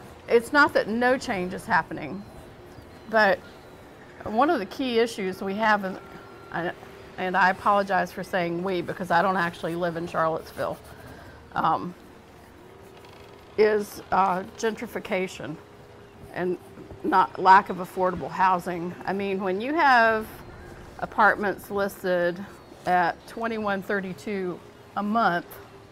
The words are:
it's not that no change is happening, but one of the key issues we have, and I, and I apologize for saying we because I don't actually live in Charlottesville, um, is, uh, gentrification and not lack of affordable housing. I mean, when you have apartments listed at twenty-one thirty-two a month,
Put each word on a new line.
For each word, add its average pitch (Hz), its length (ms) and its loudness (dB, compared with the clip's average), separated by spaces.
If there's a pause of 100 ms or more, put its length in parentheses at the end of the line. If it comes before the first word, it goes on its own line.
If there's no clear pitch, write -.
(280)
it's 233 240 4
not 294 220 6
that - 140 2
no 247 300 2
change 185 360 -4
is 196 120 -10
happening, 165 580 -2 (840)
but 214 300 4 (840)
one 226 260 2
of 339 80 4
the 196 80 -2
key 247 320 -2
issues 214 460 0
we 196 120 -4
have, 214 280 2
and 185 160 -6 (520)
I, 170 200 -4 (480)
and 180 180 -2
I 185 140 6
apologize 196 600 2
for 190 120 -10
saying 175 400 -2
we 185 180 -2
because 180 300 -6
I 170 100 4
don't 190 160 2
actually 170 380 -2
live 170 220 -2
in 170 100 -6
Charlottesville, - 720 -4 (760)
um, 165 400 -2 (1600)
is, 208 440 2 (100)
uh, 185 320 2 (140)
gentrification 202 1000 -4 (800)
and 180 240 -2 (460)
not - 360 2
lack 190 300 8
of 190 80 -6
affordable 180 520 -2
housing. 175 640 -2 (120)
I 180 80 -2
mean, 196 280 -2
when 190 200 -2
you 269 140 -4
have 226 500 4 (760)
apartments - 680 2
listed 185 720 0 (440)
at 175 280 4 (120)
twenty-one 214 560 -4
thirty-two 190 760 -4 (380)
a 202 60 -4
month, 208 420 2 (460)